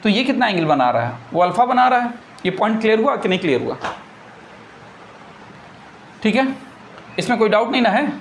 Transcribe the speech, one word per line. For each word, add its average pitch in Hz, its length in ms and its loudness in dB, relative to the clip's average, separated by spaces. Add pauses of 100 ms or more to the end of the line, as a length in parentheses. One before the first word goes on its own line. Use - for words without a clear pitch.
तो 214 60 0
ये 208 140 2
कितना 240 240 0
angle 175 180 0
बना 139 240 2
रहा 120 180 0
है? 120 80 -8 (180)
वो 170 80 2
alpha 185 240 2
बना 254 220 2
रहा 254 120 2
है। 240 100 -4 (360)
ये 180 60 -2
point 214 300 -2
clear 220 180 2
हुआ 190 160 2
कि - 140 -2
नहीं 180 100 0
clear 143 220 0
हुआ? - 160 -6 (2500)
ठीक 214 120 0
है, 262 200 0 (640)
इसमें 220 200 -2
कोई 214 100 4
डाउट 220 200 2
नहीं 262 120 0
ना 233 80 4
है? 269 320 0